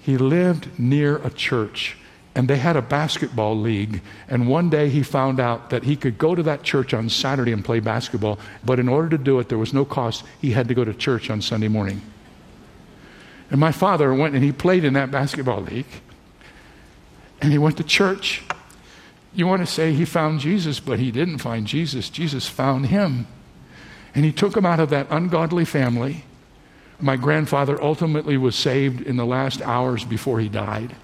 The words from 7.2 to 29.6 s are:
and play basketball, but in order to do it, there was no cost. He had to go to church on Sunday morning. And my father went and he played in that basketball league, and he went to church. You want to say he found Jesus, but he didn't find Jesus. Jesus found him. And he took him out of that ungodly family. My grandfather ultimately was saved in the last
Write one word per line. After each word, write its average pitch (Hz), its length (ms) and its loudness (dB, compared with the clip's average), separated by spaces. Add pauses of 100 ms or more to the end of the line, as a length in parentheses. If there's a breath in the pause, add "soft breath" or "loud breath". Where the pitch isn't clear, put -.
and 101 120 -2
play 117 140 0
basketball, 110 640 -2 (240 loud breath)
but 127 160 2
in 127 80 2
order 151 220 2
to 160 80 2
do 135 200 2
it, 120 100 -2
there 120 100 0
was 110 140 -2
no 139 120 2
cost. 117 400 -4 (160 loud breath)
He 139 100 0
had 120 160 2
to 120 80 0
go 123 100 2
to 110 80 -4
church 117 380 -2
on 107 100 -2
Sunday 107 280 -2
morning. 104 340 -2 (1500 loud breath)
And 139 80 4
my 160 100 6
father 156 420 2
went 139 220 2
and 135 80 4
he 143 80 4
played 175 340 2
in 135 100 2
that 139 180 0
basketball 131 480 -2
league, - 400 -10 (1400 loud breath)
and 143 120 4
he 147 60 4
went 151 180 4
to 165 80 -4
church. - 580 0 (920 loud breath)
You 175 140 0
want 185 140 2
to 175 60 -2
say 160 260 0
he 160 120 2
found 156 360 0
Jesus, 156 400 -2
but - 180 -2
he 127 140 0
didn't 151 260 -2
find 117 280 -4
Jesus. 139 420 -4
Jesus 143 400 -4
found 135 380 0
him. 151 420 0 (840 loud breath)
And 147 100 4
he 151 80 2
took 202 240 0
him 196 100 4
out 170 140 4
of 156 100 2
that 143 180 0
ungodly 165 560 0
family. 135 600 0 (760 loud breath)
My 135 160 0
grandfather 143 680 0
ultimately 151 540 0
was 127 200 2
saved 135 440 0
in 127 160 -4
the 120 80 0
last 131 380 -2